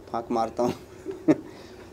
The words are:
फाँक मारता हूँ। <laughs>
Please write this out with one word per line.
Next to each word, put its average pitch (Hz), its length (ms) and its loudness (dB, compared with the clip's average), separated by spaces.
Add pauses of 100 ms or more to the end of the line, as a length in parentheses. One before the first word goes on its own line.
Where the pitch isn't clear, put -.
(100)
फाँक 117 200 -2
मारता 113 320 2
हूँ। 120 100 6 (560)
<laughs> - 320 4 (320)